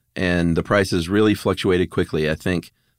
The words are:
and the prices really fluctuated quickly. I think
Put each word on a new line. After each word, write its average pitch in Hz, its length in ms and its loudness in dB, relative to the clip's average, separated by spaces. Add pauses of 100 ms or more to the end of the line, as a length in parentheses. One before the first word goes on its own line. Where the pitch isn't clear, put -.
(160)
and 87 400 0
the 85 60 0
prices 95 460 0
really 107 260 2
fluctuated 92 560 0
quickly. 82 380 -2
I 78 60 -2
think 90 380 -4 (260)